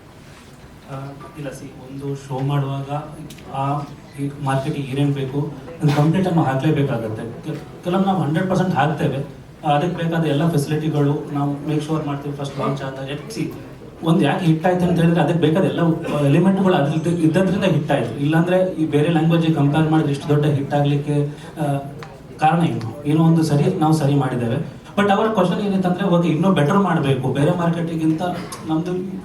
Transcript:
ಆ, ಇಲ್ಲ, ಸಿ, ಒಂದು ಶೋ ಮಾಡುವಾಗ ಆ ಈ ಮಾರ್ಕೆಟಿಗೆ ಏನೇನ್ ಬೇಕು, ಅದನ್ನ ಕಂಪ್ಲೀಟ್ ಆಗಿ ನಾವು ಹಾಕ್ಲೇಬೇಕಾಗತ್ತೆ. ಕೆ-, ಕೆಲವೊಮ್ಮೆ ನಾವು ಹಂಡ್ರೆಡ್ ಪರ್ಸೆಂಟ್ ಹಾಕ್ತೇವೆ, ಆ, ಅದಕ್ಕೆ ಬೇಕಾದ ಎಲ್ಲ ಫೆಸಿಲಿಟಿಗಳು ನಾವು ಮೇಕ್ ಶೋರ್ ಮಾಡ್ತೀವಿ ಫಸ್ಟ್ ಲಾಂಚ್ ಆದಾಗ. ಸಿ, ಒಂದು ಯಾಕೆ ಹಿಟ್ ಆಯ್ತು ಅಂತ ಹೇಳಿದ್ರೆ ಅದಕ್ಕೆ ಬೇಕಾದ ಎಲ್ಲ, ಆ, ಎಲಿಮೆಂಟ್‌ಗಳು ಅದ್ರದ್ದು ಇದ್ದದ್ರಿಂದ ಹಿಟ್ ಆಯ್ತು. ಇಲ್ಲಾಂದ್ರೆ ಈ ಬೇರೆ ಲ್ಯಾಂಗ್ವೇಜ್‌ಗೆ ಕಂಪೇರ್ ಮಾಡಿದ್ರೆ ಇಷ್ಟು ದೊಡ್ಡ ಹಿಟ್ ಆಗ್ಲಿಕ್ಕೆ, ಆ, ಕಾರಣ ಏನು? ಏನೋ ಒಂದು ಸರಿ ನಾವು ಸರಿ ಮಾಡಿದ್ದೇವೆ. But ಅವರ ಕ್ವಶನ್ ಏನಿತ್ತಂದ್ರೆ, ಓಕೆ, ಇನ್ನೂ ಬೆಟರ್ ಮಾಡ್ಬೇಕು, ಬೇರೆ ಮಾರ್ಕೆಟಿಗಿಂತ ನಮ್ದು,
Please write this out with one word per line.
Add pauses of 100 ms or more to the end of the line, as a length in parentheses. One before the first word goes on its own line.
(920)
ಆ, (320)
ಇಲ್ಲ,
ಸಿ,
ಒಂದು
ಶೋ
ಮಾಡುವಾಗ (600)
ಆ (380)
ಈ (120)
ಮಾರ್ಕೆಟಿಗೆ
ಏನೇನ್
ಬೇಕು, (240)
ಅದನ್ನ
ಕಂಪ್ಲೀಟ್
ಆಗಿ
ನಾವು
ಹಾಕ್ಲೇಬೇಕಾಗತ್ತೆ.
ಕೆ-,
ಕೆಲವೊಮ್ಮೆ
ನಾವು
ಹಂಡ್ರೆಡ್
ಪರ್ಸೆಂಟ್
ಹಾಕ್ತೇವೆ, (380)
ಆ,
ಅದಕ್ಕೆ
ಬೇಕಾದ
ಎಲ್ಲ
ಫೆಸಿಲಿಟಿಗಳು
ನಾವು
ಮೇಕ್
ಶೋರ್
ಮಾಡ್ತೀವಿ
ಫಸ್ಟ್
ಲಾಂಚ್
ಆದಾಗ. (220)
ಸಿ, (500)
ಒಂದು
ಯಾಕೆ
ಹಿಟ್
ಆಯ್ತು
ಅಂತ
ಹೇಳಿದ್ರೆ
ಅದಕ್ಕೆ
ಬೇಕಾದ
ಎಲ್ಲ,
ಆ,
ಎಲಿಮೆಂಟ್‌ಗಳು
ಅದ್ರದ್ದು
ಇದ್ದದ್ರಿಂದ
ಹಿಟ್
ಆಯ್ತು.
ಇಲ್ಲಾಂದ್ರೆ
ಈ
ಬೇರೆ
ಲ್ಯಾಂಗ್ವೇಜ್‌ಗೆ
ಕಂಪೇರ್
ಮಾಡಿದ್ರೆ
ಇಷ್ಟು
ದೊಡ್ಡ
ಹಿಟ್
ಆಗ್ಲಿಕ್ಕೆ, (340)
ಆ, (600)
ಕಾರಣ
ಏನು?
ಏನೋ
ಒಂದು
ಸರಿ
ನಾವು
ಸರಿ
ಮಾಡಿದ್ದೇವೆ. (120)
But
ಅವರ
ಕ್ವಶನ್
ಏನಿತ್ತಂದ್ರೆ,
ಓಕೆ,
ಇನ್ನೂ
ಬೆಟರ್
ಮಾಡ್ಬೇಕು,
ಬೇರೆ
ಮಾರ್ಕೆಟಿಗಿಂತ (460)
ನಮ್ದು, (320)